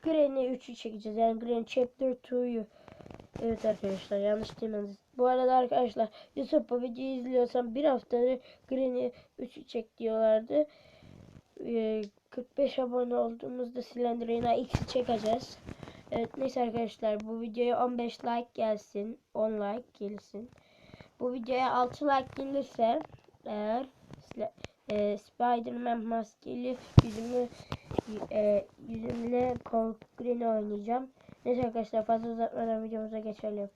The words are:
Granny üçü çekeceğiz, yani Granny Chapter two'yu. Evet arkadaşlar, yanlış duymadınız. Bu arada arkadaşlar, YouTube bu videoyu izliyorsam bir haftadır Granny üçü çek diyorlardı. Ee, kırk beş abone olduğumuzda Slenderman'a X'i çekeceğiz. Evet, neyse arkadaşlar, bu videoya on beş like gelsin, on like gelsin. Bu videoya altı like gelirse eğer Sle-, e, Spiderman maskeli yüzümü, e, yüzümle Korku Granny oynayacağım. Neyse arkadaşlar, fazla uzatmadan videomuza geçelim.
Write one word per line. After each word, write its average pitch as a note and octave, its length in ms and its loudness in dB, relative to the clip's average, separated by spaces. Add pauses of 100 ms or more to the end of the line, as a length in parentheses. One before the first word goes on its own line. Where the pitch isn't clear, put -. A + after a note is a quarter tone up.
Granny C4+ 520 4
üçü B3 200 -12
çekeceğiz, A3 440 -8
yani A3+ 200 4
Granny A#3 260 0
Chapter B3+ 500 0
two'yu. B3 520 -2 (760)
Evet A3+ 220 -2
arkadaşlar, G3+ 540 0
yanlış G#3 420 0
duymadınız. G#3 360 -4 (200)
Bu B3 100 6
arada B3+ 280 6
arkadaşlar, A#3+ 540 4 (280)
YouTube C#4 320 2
bu A#3+ 140 0
videoyu B3+ 360 -4
izliyorsam B3 560 2
bir C#4+ 100 0
haftadır B3+ 540 2 (300)
Granny B3+ 420 0 (280)
üçü - 280 -12
çek - 320 -10
diyorlardı. A3 680 4 (1000)
Ee, A3 360 0 (280)
kırk - 280 -10
beş C#4 200 2
abone B3 380 0
olduğumuzda A#3+ 680 -4
Slenderman'a A#3 720 0
X'i - 320 -2
çekeceğiz. A#3 720 0 (520)
Evet, A#3 280 -4
neyse C4 240 0
arkadaşlar, A3 640 -2
bu A3+ 140 -6
videoya A#3+ 460 0
on B3 120 -2
beş A#3 260 -6
like A#3+ 300 -2
gelsin, G#3+ 640 -2 (160)
on A3 180 0
like G#3+ 360 -4 (100)
gelsin. G#3 520 -10 (680)
Bu B3 120 -2
videoya B3 420 0
altı B3 340 0
like C4 280 2
gelirse C4+ 680 0 (440)
eğer A3 400 -2 (340)
Sle-, - 320 -8 (380)
e, G#3 280 0
Spiderman A#3+ 840 0
maskeli B3 720 -6 (280)
yüzümü, A#3+ 440 -2 (840)
e, G#3 340 4 (220)
yüzümle A#3+ 680 0 (100)
Korku A3+ 420 0 (100)
Granny A#3+ 300 -2
oynayacağım. A3 640 -2 (340)
Neyse B3 220 2
arkadaşlar, A3+ 380 -2
fazla A3+ 240 2
uzatmadan A3+ 560 -2
videomuza A3 340 -6
geçelim. G#3 580 -6